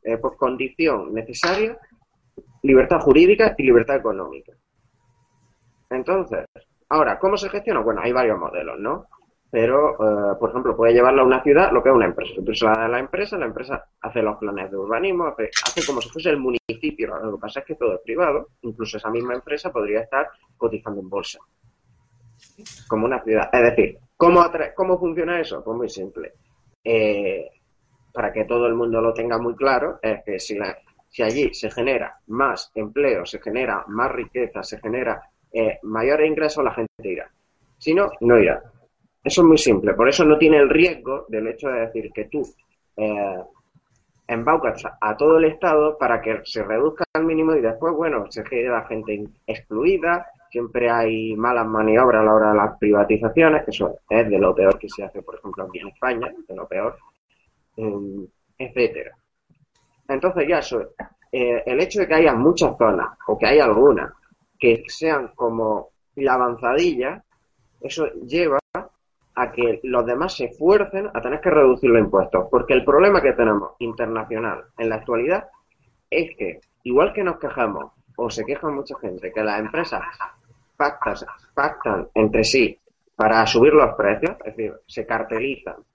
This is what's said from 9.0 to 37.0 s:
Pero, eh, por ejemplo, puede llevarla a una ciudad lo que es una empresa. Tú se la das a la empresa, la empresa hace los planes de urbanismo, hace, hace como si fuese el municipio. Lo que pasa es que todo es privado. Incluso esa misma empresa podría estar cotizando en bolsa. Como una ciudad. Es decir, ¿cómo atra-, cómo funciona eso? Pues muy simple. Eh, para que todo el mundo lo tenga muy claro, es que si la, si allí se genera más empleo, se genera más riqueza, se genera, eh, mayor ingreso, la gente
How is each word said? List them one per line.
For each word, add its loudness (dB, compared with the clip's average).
Pero, 2
eh, 0
por -2
ejemplo, -2
puede 4
llevarla 6
a 6
una 2
ciudad 6
lo 4
que 4
es 6
una 4
empresa. -6
Tú -4
se -2
la 4
das 2
a -2
la -2
empresa, -6
la -4
empresa -10
hace -4
los -2
planes -8
de -8
urbanismo, -2
hace, -6
hace -6
como -4
si -12
fuese -4
el 0
municipio. -6
Lo -8
que -14
pasa -10
es -20
que -12
todo -2
es -10
privado. -2
Incluso -10
esa -8
misma -4
empresa -8
podría -2
estar -4
cotizando -6
en -16
bolsa. -8
Como -2
una -2
ciudad. 0
Es 4
decir, 4
¿cómo 6
atra-, 0
cómo 0
funciona -2
eso? -8
Pues -8
muy -6
simple. -12
Eh, -2
para -4
que -4
todo 0
el 0
mundo -2
lo 2
tenga -4
muy -4
claro, -2
es -4
que -8
si -10
la, -8
si -6
allí 0
se -8
genera -4
más -4
empleo, -2
se -14
genera -6
más -4
riqueza, -6
se -14
genera, -6
eh, -2
mayor 0
ingreso, -2
la 0
gente -6